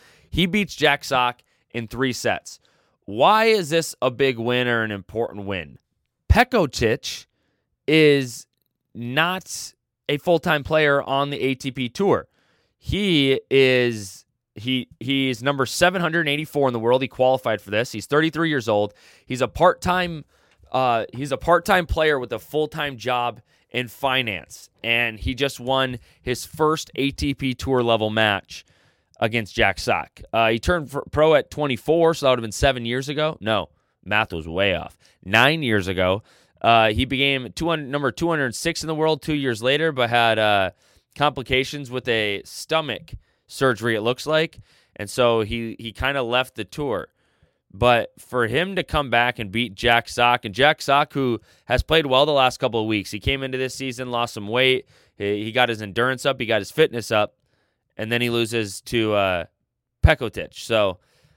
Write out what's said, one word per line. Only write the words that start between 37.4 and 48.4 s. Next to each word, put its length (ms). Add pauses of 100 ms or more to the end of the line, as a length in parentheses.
two 160
hundred, 220
number 200
two 180
hundred 280
six 260
in 60
the 80
world 260
two 120
years 280
later, 300
but 180
had, 300
uh, 300 (440)
complications 800
with 160
a 360
stomach 680 (380)
surgery, 460
it 60
looks 240
like, 320 (360)
and 140
so 320
he, 380
he 120
kinda 320
left 320
the 100
tour. 440 (640)
But 460
for 280